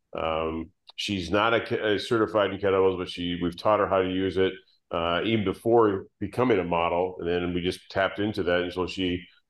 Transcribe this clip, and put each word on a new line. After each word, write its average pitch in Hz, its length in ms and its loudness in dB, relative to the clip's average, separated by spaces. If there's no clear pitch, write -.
Um, 80 540 -4
she's 92 360 -6
not 110 240 2
a, 107 400 0
a 92 40 2
certified 107 540 0
in 98 60 -8
kettlebells, 95 400 4
but 90 100 -6
she, 87 340 -6
we've 87 140 -2
taught 107 240 2
her 95 80 2
how 95 140 2
to 92 60 -2
use 92 280 -2
it, 95 160 4
uh, 85 320 0
even 110 200 0
before 107 640 2
becoming 107 400 0
a 87 40 -2
model. 85 540 0
And 87 100 -8
then 87 260 0
we 90 60 -2
just 90 300 -6
tapped 95 300 0
into 104 240 -2
that. 87 160 2
And 87 120 -4
so 90 140 -2
she, 90 380 -4